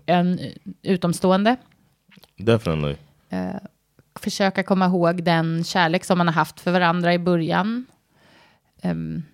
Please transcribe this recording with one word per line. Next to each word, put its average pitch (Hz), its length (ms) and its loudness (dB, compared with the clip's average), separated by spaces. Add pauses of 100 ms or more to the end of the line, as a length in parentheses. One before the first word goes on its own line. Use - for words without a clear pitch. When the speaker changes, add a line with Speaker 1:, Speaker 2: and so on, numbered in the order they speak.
Speaker 1:
en 180 340 2 (420)
utomstående. 190 760 0 (800)
Speaker 2:
Definitely. 82 580 0 (340)
Speaker 1:
Eh, - 260 -6 (640)
försöka 196 440 -2
komma 185 220 2
ihåg 175 380 2
den 165 400 2
kärlek 170 420 0
som 185 120 2
man 175 100 2
har 165 60 2
haft 156 260 -2
för - 120 -4
varandra 175 420 2
i 175 60 2
början. 175 640 0 (960)
Ehm, 82 420 -6 (100)